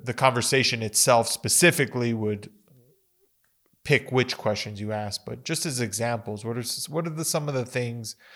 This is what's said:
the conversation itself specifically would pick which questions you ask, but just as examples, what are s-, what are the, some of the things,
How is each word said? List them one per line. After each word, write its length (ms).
the 120
conversation 680
itself 460
specifically 840
would 360
pick 280
which 260
questions 420
you 120
ask, 340
but 180
just 220
as 140
examples, 640
what 120
are 40
s-, 280
what 180
are 40
the, 140
some 240
of 60
the 100
things, 500